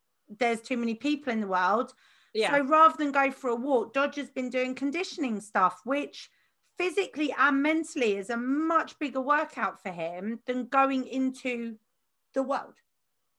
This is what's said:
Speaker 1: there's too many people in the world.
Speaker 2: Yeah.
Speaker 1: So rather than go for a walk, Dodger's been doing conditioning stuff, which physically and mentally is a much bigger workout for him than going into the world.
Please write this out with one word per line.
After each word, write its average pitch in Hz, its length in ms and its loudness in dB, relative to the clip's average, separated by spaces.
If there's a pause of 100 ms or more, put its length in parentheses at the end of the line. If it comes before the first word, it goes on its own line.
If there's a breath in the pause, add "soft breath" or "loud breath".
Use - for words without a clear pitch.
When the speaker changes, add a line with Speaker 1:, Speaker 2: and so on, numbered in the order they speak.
(380)
Speaker 1:
there's 233 220 0
too 254 160 -6
many 233 180 -2
people 285 380 -2
in 220 80 -2
the 202 80 -4
world. 190 440 2 (420 soft breath)
Speaker 2:
Yeah. 208 180 2
Speaker 1:
So 285 100 4
rather 311 340 6
than 294 140 0
go 269 220 2
for 269 180 -4
a 233 60 0
walk, 240 360 0
Dodger's 277 380 -2
been 254 180 -4
doing 254 280 -2
conditioning 277 640 -4
stuff, 185 420 2
which 277 480 -4 (480)
physically 349 580 -2
and 277 280 4
mentally 302 520 2
is 196 140 -6
a 233 60 -2
much 302 640 0
bigger 269 200 -4
workout 262 640 -2
for 202 80 -8
him 175 560 -6
than 254 200 -2
going 269 420 2
into 247 720 -4 (560)
the 269 100 0
world. - 300 -6 (640)